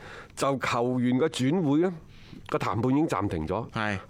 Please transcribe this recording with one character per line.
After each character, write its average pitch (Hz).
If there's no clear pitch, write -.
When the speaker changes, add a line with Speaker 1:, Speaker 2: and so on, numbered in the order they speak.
Speaker 1:
就 139
球 123
員 123
嘅 160
轉 143
會 143
呢， 180
個 151
談 113
判 127
已 135
經 156
暫 98
停 80
咗， 101
Speaker 2:
係。 107